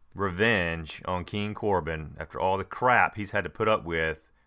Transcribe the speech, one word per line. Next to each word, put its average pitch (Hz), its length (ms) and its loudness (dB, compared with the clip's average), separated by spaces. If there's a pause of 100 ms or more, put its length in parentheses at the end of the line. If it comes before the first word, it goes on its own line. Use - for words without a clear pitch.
(140)
revenge 90 920 0
on 90 200 -2
King 104 280 -4
Corbin 80 680 -2
after - 200 -10
all 95 180 2
the 95 60 -4
crap 113 520 2
he's 104 160 -6
had 101 120 0
to 85 60 -6
put 110 180 0
up 107 160 2
with 80 380 -2 (260)